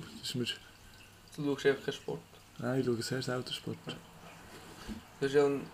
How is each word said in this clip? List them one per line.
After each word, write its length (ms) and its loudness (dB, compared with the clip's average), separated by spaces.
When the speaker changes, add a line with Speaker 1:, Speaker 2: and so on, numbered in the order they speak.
Speaker 1:
Das 80 -6
ist 60 -4
mir 100 0
Speaker 2:
Du 80 -2
schaust 120 2
einfach 180 4
keinen 100 -2
Sport? 260 -6
Speaker 1:
Nein, 220 2
ich 60 2
schaue 160 2
sehr 200 -2
selten 300 -2
Sport. 240 -4
Speaker 2:
Du 60 2
hast 80 2
ja 120 10